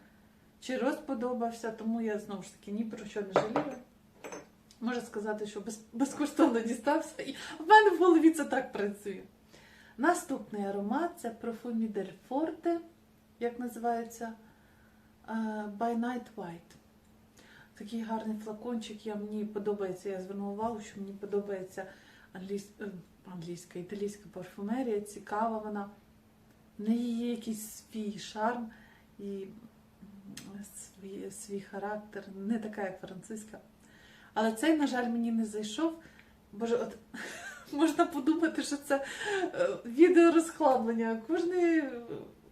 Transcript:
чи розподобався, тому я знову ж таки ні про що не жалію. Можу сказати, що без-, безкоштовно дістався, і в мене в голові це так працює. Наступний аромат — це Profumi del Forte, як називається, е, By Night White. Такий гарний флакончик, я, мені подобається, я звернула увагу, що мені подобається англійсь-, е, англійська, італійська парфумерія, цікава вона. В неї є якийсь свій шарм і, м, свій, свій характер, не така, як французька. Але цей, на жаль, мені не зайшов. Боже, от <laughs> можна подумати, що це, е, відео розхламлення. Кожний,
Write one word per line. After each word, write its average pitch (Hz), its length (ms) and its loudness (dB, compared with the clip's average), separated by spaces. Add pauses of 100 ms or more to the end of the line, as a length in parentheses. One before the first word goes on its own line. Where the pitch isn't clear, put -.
(600)
чи 254 160 -4
розподобався, 233 960 -2
тому 220 300 -2
я 214 180 0
знову 196 240 -8
ж - 100 -18
таки - 200 -14
ні 220 120 -2
про 220 220 -10
що 208 160 -4
не 196 100 -6
жалію. 247 420 2 (1080)
Можу 240 200 -2
сказати, 214 460 -4
що 214 140 -8
без-, 214 320 -10
безкоштовно 269 680 4
дістався, 262 640 0
і - 140 -8 (220)
в 320 100 -2
мене 427 220 12
в 339 80 6
голові 320 320 10
це 302 140 4
так 254 280 0
працює. 202 500 -4 (760)
Наступний 226 640 0
аромат — 208 520 -2
це 226 260 -8
Profumi 226 500 -4
del 190 180 -4 (180)
Forte, 330 500 0 (640)
як 233 180 -4
називається, 233 720 -4 (960)
е, 220 40 -8 (460)
By 233 220 0
Night 240 260 -4 (100)
White. 170 400 -12 (960)
Такий 226 280 -8
гарний 220 360 -4
флакончик, 220 680 -8
я, 214 80 -4
мені 208 300 -4
подобається, 202 640 -4
я 190 120 -4
звернула 202 320 -6
увагу, 220 280 -4
що - 200 -12
мені 196 120 -10
подобається 202 720 -4 (460)
англійсь-, 190 380 -8 (100)
е, 208 80 -6 (440)
англійська, 175 460 -10
італійська 202 540 -6
парфумерія, 208 680 -4
цікава 220 580 -4
вона. 208 320 -6 (880)
В 208 100 -8
неї 233 280 2
є 240 140 -2
якийсь 220 400 -6
свій 208 480 -8
шарм 226 520 -2 (480)
і, 202 240 -8
м, 196 1200 -16 (100)
свій, 196 560 -14
свій 202 300 -10
характер, 202 640 -8 (120)
не 208 220 -2
така, 214 240 -8
як 185 180 -6
французька. 190 580 -14 (760)
Але 220 180 4
цей, 311 240 4
на 285 100 4
жаль, 247 220 0
мені 233 240 0
не 226 140 2
зайшов. 214 460 -2 (600)
Боже, 226 240 0
от - 200 -4 (160)
<laughs> - 600 -12
можна 311 340 4
подумати, 311 560 2
що 285 140 -2
це, 277 280 0 (500)
е, 180 140 4 (160)
відео 339 460 10
розхламлення. 226 960 4
Кожний, 339 560 2 (680)